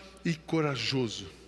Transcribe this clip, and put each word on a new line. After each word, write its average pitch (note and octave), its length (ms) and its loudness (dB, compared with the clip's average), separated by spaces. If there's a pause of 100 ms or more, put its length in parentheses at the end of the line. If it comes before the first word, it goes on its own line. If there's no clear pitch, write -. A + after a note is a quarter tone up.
(240)
e E3+ 100 4
corajoso. C3 920 0 (200)